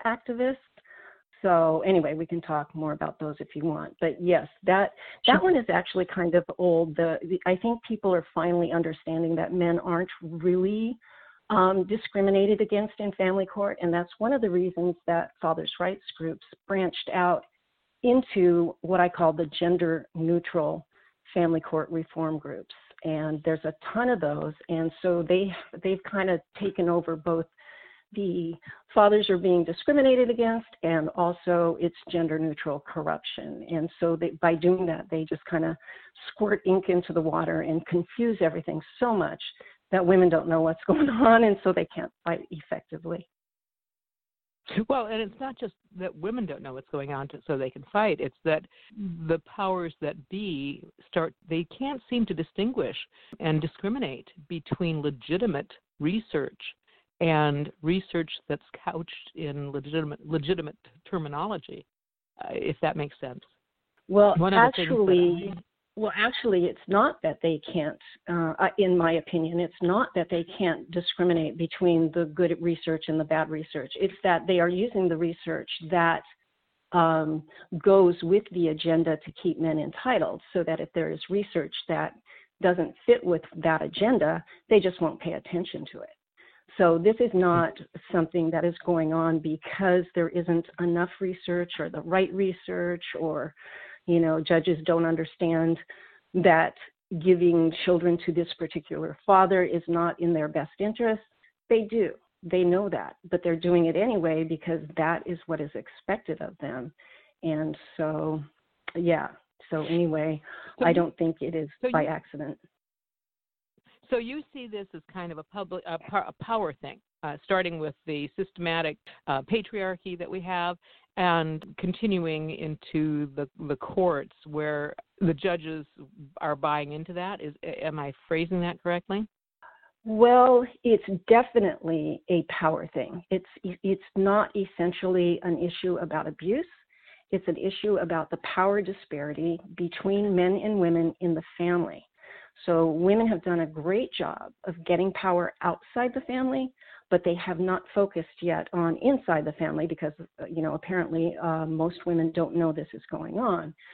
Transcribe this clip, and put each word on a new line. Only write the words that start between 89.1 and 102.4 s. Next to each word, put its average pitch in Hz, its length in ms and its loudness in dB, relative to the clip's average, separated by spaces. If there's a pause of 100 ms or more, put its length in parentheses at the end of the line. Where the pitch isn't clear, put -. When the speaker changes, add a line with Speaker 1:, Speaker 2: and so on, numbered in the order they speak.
Speaker 1:
on 165 280 2
because 175 640 0 (100)
there 170 140 0
isn't 170 360 0 (140)
enough 170 300 0 (100)
research 180 580 -4
or 160 120 -6
the 170 120 -10
right 180 320 0
research 180 720 -4 (160)
or, 151 340 -4 (520)
you 170 140 4
know, 160 200 2
judges 165 460 2
don't 170 200 2
understand 165 720 0 (560)
that 165 400 6 (480)
giving 170 500 6 (140)
children 175 400 4
to 175 60 0
this 165 160 0 (100)
particular 156 680 -8
father 190 380 6
is 170 240 -2
not 170 340 0
in 170 120 2
their 151 140 0
best 156 320 -4
interest. 220 420 -2 (480)
They 226 120 4
do. 214 320 0 (300)